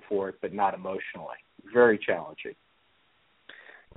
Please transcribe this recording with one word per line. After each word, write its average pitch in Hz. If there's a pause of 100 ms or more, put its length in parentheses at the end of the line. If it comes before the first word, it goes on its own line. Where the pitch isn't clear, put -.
for 98
it, 92
but 95
not 98
emotionally, 92 (360)
very 120
challenging. 80 (1400)